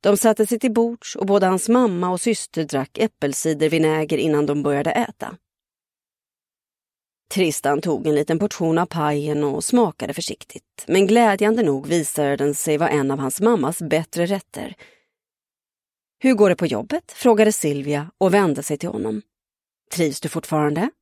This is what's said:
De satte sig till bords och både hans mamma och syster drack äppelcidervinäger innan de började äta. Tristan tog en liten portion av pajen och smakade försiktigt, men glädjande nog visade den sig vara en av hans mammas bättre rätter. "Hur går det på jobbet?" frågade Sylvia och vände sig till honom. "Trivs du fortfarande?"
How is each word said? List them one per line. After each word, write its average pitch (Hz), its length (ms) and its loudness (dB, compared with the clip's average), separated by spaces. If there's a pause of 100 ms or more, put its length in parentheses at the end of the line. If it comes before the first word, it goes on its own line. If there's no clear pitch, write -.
De 202 140 4
satte 220 300 2
sig 233 120 -2
till 240 140 0
bords 233 420 -2
och 196 100 -4
både 196 200 4
hans 185 240 0
mamma 202 400 2
och 180 120 -4
syster 196 420 -2
drack 135 340 -6
äppelcidervinäger 156 1200 0
innan 147 280 0
de 147 180 -2
började 147 280 0
äta. - 460 -6 (2000)
Tristan 160 480 -2
tog 156 260 -2
en 151 80 2
liten 156 240 -2
portion 170 380 -2
av 175 80 0
pajen 147 580 -2
och 143 200 -2
smakade 226 500 0
försiktigt, - 760 -12
men 190 200 4
glädjande 220 560 4
nog 135 240 -2
visade 147 480 0
den 139 200 -2
sig 156 220 -2
vara 165 120 0
en 135 220 0
av 139 80 -4
hans 135 220 -4
mammas 180 400 0
bättre 165 440 -2
rätter. - 500 -8 (1400)
"Hur 262 140 4
går 202 160 6
det 170 60 4
på 175 100 -2
jobbet?" 131 460 -4
frågade 214 400 4
Sylvia 147 680 -4
och 185 160 2
vände 180 300 2
sig 147 140 -4
till 170 120 -6
honom. 107 320 -6 (680)
"Trivs 160 300 -2
du 156 80 -6
fortfarande?" 156 600 -2 (120)